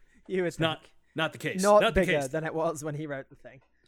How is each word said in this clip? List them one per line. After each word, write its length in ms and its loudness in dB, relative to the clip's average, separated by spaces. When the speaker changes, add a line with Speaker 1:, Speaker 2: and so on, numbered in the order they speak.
Speaker 1:
<laughs> 220 -20
you 140 -2
would 60 0
Speaker 2:
It's 120 -8
not, 220 -2
Speaker 1:
think. 100 -20
Speaker 2:
not 180 -2
the 60 -18
case. 240 -4
Speaker 1:
Not 180 8
Speaker 2:
Not 140 2
the 80 4
Speaker 1:
bigger 180 2
Speaker 2:
case. 80 -4
Speaker 1:
than 160 -4
it 100 -6
was 300 -4
when 100 -6
he 120 -8
wrote 240 -10
the 60 -20
thing. 260 -20